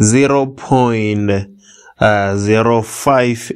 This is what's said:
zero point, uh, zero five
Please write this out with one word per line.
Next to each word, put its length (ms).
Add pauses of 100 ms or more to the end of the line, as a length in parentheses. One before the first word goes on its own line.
zero 440
point, 840 (680)
uh, 380
zero 440
five 760